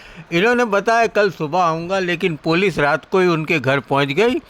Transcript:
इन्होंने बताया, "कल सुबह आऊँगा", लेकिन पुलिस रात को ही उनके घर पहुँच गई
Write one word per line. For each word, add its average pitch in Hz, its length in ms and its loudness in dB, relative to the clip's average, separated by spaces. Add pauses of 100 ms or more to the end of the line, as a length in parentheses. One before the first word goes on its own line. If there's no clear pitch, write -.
(320)
इन्होंने 240 320 2
बताया, 226 420 2
"कल 202 240 0
सुबह 160 280 -4
आऊँगा", 170 400 -2
लेकिन 175 380 -2
पुलिस 165 420 0
रात 147 260 0
को 190 160 0
ही 180 60 4
उनके 160 340 0
घर 135 200 0
पहुँच 139 280 0
गई 226 420 0